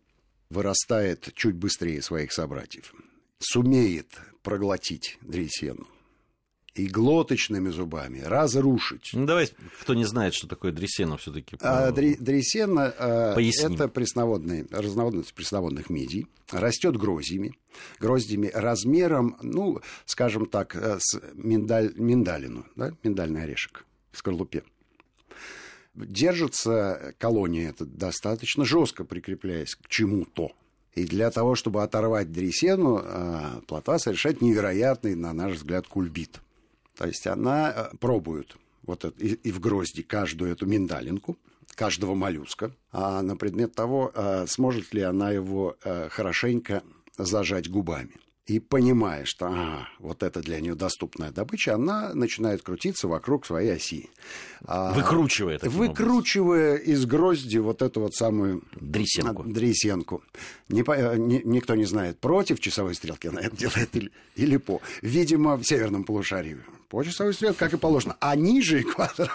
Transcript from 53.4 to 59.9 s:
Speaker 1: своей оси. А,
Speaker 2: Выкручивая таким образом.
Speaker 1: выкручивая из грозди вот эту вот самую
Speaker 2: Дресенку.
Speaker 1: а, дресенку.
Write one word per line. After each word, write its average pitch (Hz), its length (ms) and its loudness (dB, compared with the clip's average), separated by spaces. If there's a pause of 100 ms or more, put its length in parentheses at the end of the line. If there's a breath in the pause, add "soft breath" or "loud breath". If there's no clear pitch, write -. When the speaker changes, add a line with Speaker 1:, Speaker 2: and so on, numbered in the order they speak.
Speaker 1:
своей 90 280 0
оси. 78 360 -8 (540 loud breath)
А, 92 280 -2
Speaker 2:
Выкручивая 123 680 2
таким 123 180 -2
образом. 226 180 2
Speaker 1:
выкручивая 175 800 4
из 143 300 4
грозди 139 520 4
вот 110 240 2
эту 127 180 0
вот 104 140 -2
самую 101 500 2 (160)
Speaker 2:
Дресенку. 101 600 -2
Speaker 1:
а, - 40 -8
дресенку. 107 760 0 (460 loud breath)